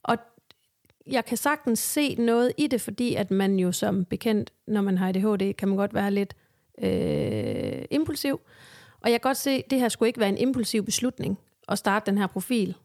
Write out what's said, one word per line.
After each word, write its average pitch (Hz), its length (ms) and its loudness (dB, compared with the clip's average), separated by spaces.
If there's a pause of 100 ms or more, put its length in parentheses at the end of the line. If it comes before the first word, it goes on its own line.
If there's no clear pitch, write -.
og 233 140 2 (880)
jeg 240 180 0
kan 240 120 -2
sagtens 285 420 0
se - 360 0
noget 233 420 2
i 294 100 2
det, 240 140 0
fordi 233 340 -2
at 196 160 -2
man 196 240 2
jo 180 160 2
som 190 340 0
bekendt, 208 480 -2 (140)
når 208 140 0
man 196 160 2
har 190 120 0
A - 20 0
D 185 60 0
H 190 80 0
D, 202 280 0
kan - 140 -2
man 196 100 2
godt 202 160 0
være 202 180 0
lidt, 202 240 -2 (480)
øh, - 1080 -2
impulsiv. 285 500 -2 (640)
Og 233 80 2
jeg 233 100 2
kan 262 80 0
godt 262 80 0
se, 277 140 -2
at 262 180 -2
det 262 100 2
her 240 100 2
skulle 226 200 2
ikke 202 100 -6
være 202 100 4
en 202 80 0
impulsiv 233 480 0
beslutning 214 540 -2 (300)
at 202 80 0
starte 208 340 0
den 196 60 2
her 202 100 2
profil. 190 580 -2